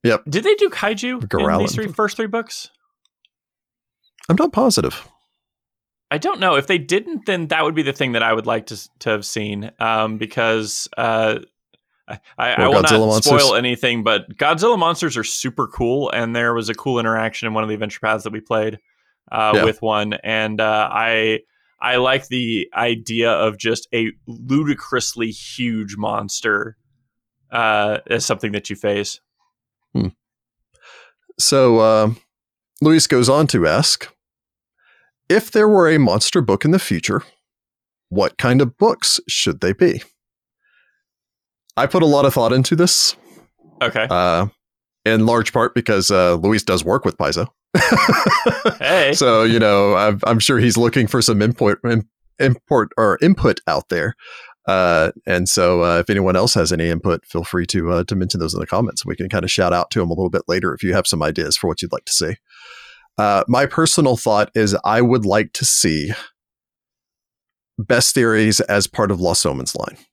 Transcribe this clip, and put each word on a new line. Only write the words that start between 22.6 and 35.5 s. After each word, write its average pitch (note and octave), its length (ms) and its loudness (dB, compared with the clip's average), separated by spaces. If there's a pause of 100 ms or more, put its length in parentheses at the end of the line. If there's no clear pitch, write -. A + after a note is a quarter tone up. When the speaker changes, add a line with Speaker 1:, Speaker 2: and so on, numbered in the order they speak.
Speaker 2:
idea A2+ 580 -2
of G#2 260 0
just A2+ 360 -4
a A2+ 180 -2 (140)
ludicrously B2 1040 -4
huge A2 680 -8
monster, G#2+ 800 -4 (720)
uh, G#2+ 480 0 (100)
as A#2 160 -2
something G#2+ 280 -4
that G2+ 160 -8
you G2 80 -10
face. G2+ 420 -4 (760)
Speaker 1:
Hmm. - 140 -2 (1300)
So, B2+ 400 4
uh, A2 300 4 (720)
Luis D#3 260 4
goes B2 220 2
on D3 180 4
to F2+ 200 2
ask, - 440 0 (1160)
"If A3 220 0